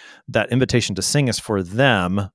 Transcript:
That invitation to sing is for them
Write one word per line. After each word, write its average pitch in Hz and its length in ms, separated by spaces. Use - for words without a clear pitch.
That - 240
invitation 123 460
to 95 60
sing 143 260
is 113 100
for 101 240
them 101 720